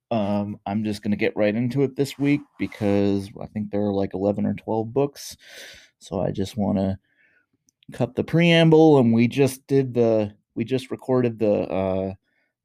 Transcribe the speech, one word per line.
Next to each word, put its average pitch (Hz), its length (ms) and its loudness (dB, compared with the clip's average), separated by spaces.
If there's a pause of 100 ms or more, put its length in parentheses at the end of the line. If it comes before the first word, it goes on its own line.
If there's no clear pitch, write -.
(100)
Um, 104 560 -2
I'm 101 160 -2
just 107 220 -4
gonna 104 100 -2
get 101 220 -2
right 104 180 2
into 123 300 0
it 131 100 -2
this 135 240 -4
week 143 220 2 (180)
because 101 720 0 (100)
I - 60 -12
think 104 240 -8
there 104 120 -2
are, 104 100 0
like, 98 200 -2
eleven 101 320 0
or 101 100 -2
twelve 113 380 -4
books. 139 440 -4 (640)
So - 200 -6
I 101 120 -2
just 98 240 -8
wanna 98 420 -2 (960)
cut - 240 -6
the - 80 -2
preamble, 160 720 6
and 120 140 4
we 117 160 4
just 131 400 -2
did 135 260 0
the, 110 400 0 (220)
we 117 80 -2
just 127 260 -6
recorded 120 480 -2
the, 104 220 2
uh, 95 540 -2 (500)